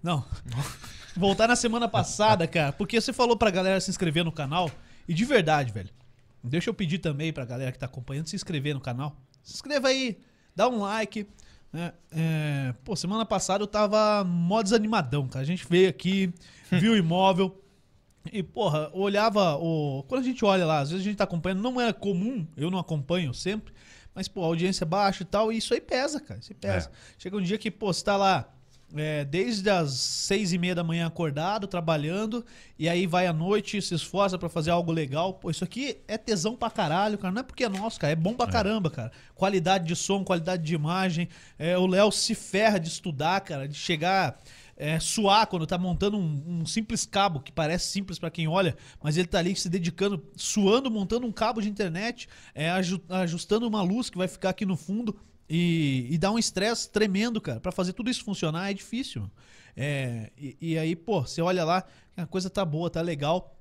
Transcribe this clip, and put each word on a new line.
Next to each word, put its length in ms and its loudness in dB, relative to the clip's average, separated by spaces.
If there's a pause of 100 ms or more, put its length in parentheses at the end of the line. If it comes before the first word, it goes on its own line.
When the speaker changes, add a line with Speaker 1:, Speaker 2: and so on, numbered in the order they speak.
Speaker 1:
Não. 220 0 (220)
<laughs> 680 -10
Voltar 320 4
na 80 6
semana 320 0
passada, 580 4
cara, 260 0
porque 280 0
você 120 -2
falou 240 4
pra 140 4
galera 300 2
se 100 -4
inscrever 340 0
no 80 -4
canal. 380 -2 (380)
E 60 0
de 100 2
verdade, 480 4
velho. 180 -10 (540)
Deixa 260 0
eu 40 -4
pedir 240 -2
também 340 -2
pra 120 -8
galera 280 -6
que 60 -12
tá 80 -8
acompanhando 420 -8
se 80 -8
inscrever 380 -4
no 60 -6
canal. 360 -6 (260)
Se 120 -18
inscreva 340 0
aí, 300 0 (360)
dá 140 4
um 120 0
like, 460 -4 (460)
né? 200 -6 (200)
É, 600 -2 (100)
pô, 100 -4
semana 300 -2
passada 380 0
eu 40 -2
tava 580 4
mó 380 2
desanimadão, 640 2
cara. 160 -6
A 40 -2
gente 220 -4
veio 200 8
aqui, 440 0 (200)
Speaker 2:
<laughs> 180 -12
Speaker 1:
viu 220 6
o 40 8
imóvel 680 4 (720)
e, 100 -4
porra, 500 0
olhava 640 4
o, 520 0
quando 120 0
a 40 -2
gente 200 0
olha 220 6
lá, 140 2
às 100 -2
vezes 160 -4
a 20 0
gente 100 -4
tá 60 4
acompanhando, 380 -2
não 180 0
é 120 2
comum, 540 -2 (100)
eu 140 -2
não 80 -2
acompanho 540 -2
sempre, 400 -6 (420)
mas, 140 -8
pô, 140 -6
a 40 0
audiência 360 0
é 40 -2
baixa 360 2
e 40 -8
tal, 260 2
e 60 -2
isso 140 -2
aí 80 2
pesa, 400 -2
cara, 200 -14
isso 120 -20
aí 60 -18
pesa. 300 -2
Speaker 3:
É. 40 -18 (260)
Speaker 1:
Chega 180 -6
um 40 0
dia 160 0
que, 140 -4
pô, 220 -2
você 100 -2
tá 140 2
lá, 360 2 (440)
é, 280 -2
desde 460 0
as 220 2
seis 600 -2
e 60 0
meia 160 0
da 80 -2
manhã 240 -2
acordado, 640 -2
trabalhando, 760 -2 (320)
e 120 -2
aí 180 2
vai 220 2
à 40 2
noite, 480 0
se 140 -4
esforça 440 0
pra 100 -6
fazer 220 -2
algo 200 2
legal. 440 -2
Pô, 160 -8
isso 140 -4
aqui 340 -6 (100)
é 80 -4
tesão 400 -2
pra 140 -2
caralho, 480 0
cara. 160 -4
Não 60 -2
é 40 -6
porque 200 -4
é 40 0
nosso, 300 -4
cara. 140 0
É 40 2
bom 180 2
pra 120 2
Speaker 3:
É. 40 -4
Speaker 1:
caramba, 380 2
cara. 220 -6 (240)
Qualidade 520 2
de 100 -2
som, 280 0
qualidade 380 0
de 120 -2
imagem. 540 0 (300)
É, 180 0
o 100 4
Léo 260 6
se 220 0
ferra 440 2
de 100 -2
estudar, 520 -2
cara, 260 -8
de 80 -8
chegar, 680 0 (360)
é, 240 -2
suar 480 4
quando 180 -2
tá 100 -2
montando 400 0
um, 440 -2
um 40 -2
simples 400 -2
cabo, 360 0
que 100 -20
parece 400 -2
simples 300 -6
pra 100 -6
quem 160 -4
olha, 300 2 (260)
mas 140 0
ele 100 2
tá 140 0
ali 160 0
se 120 -4
dedicando, 560 -2 (120)
suando, 560 4
montando 340 -2
um 60 -4
cabo 280 0
de 80 -2
internet, 600 -4 (260)
é, 160 -2
aju-, 380 0
ajustando 580 0
uma 160 0
luz 260 0
que 80 -12
vai 120 0
ficar 220 -2
aqui 140 -4
no 120 0
fundo. 420 -6 (300)
E, 600 2
e 80 0
dá 140 2
um 80 2
estresse 500 -2
tremendo, 500 0
cara. 200 -6
Pra 100 -4
fazer 220 -2
tudo 180 -4
isso 140 -4
funcionar 440 -4
é 60 -2
difícil. 560 -8 (460)
É, 600 -6
e, 240 -12
e 180 -2
aí, 180 0
pô, 260 -2
você 180 -6
olha 240 2
lá, 200 2 (320)
a 100 -6
coisa 240 -4
tá 140 -2
boa, 260 -2
tá 100 -4
legal 600 -2